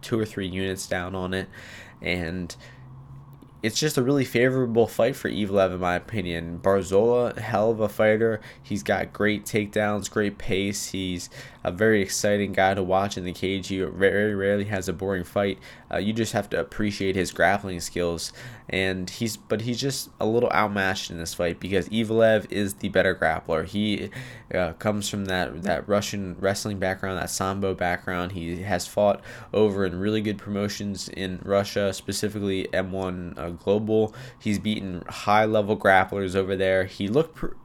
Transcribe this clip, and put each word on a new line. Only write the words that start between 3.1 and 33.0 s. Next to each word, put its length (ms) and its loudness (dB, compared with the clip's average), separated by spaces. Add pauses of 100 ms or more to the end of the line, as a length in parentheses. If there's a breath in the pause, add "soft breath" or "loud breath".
it's 200 -2
just 180 2
a 60 4
really 200 2
favorable 600 4
fight 300 2
for 120 -6
Evloev, 460 2
in 60 -6
my 160 2
opinion. 680 -4
Barzola, 760 4
hell 340 2
of 80 -2
a 80 2
fighter. 520 2 (220 loud breath)
He's 220 -4
got 280 0
great 340 0
takedowns, 600 0
great 300 0
pace. 540 -2
He's 360 -4 (360 loud breath)
a 80 0
very 280 4
exciting 520 0
guy 220 4
to 100 0
watch 340 0
in 60 -6
the 80 -4
cage. 340 -2
He 140 -2
very 560 2
rarely 300 2
has 220 -4
a 40 -4
boring 320 -2
fight. 340 0 (340 loud breath)
Uh, 40 -2
you 160 0
just 220 0
have 160 0
to 100 0
appreciate 560 -2
his 160 0
grappling 480 2
skills, 520 -4 (360 loud breath)
and 420 -2
he's, 260 -4
but 260 -4
he's 180 -4
just 280 -4 (120)
a 60 0
little 260 4
outmatched 580 0
in 80 -8
this 160 -8
fight 240 -2
because 300 0
Evloev 640 4
is 220 -2
the 160 -4
better 240 4
grappler. 520 0
He, 440 -2 (440 loud breath)
uh, 200 0
comes 360 -2
from 160 -4
that, 380 -2
that 240 -2
Russian 500 -2
wrestling 400 0
background, 400 -2
that 100 -4
Sambo 460 0
background. 580 -2
He 300 -6
has 240 -2
fought 340 4 (320 loud breath)
over 320 4
in 140 -2
really 220 0
good 180 -2
promotions 680 -4
in 340 -6
Russia, 500 2
specifically 800 -4
M 200 -2
one, 440 -4